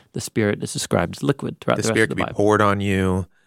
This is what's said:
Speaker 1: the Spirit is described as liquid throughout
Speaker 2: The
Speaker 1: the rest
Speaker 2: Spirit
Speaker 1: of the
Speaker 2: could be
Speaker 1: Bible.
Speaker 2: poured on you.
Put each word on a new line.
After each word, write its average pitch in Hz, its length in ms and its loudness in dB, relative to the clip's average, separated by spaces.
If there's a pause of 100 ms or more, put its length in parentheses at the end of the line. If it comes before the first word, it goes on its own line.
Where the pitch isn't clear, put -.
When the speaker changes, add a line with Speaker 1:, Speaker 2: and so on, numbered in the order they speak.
(120)
Speaker 1:
the 127 80 -8
Spirit 107 420 -2
is - 100 -8
described 95 440 -2
as - 60 -10
liquid 139 380 -4
throughout - 160 0
Speaker 2:
The 107 60 -2
Speaker 1:
the 110 60 -2
rest 113 60 0
Speaker 2:
Spirit 110 180 2
Speaker 1:
of - 40 -4
the - 60 -2
Speaker 2:
could 110 40 0
be 107 60 -10
Speaker 1:
Bible. - 40 -8
Speaker 2:
poured 104 260 4
on 101 180 2
you. 95 460 0 (200)